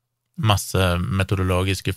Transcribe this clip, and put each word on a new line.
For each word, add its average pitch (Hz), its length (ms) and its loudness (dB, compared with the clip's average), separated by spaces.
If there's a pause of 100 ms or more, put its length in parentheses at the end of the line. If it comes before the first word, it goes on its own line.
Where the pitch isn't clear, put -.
(380)
masse 98 480 2 (160)
metodologiske 92 920 0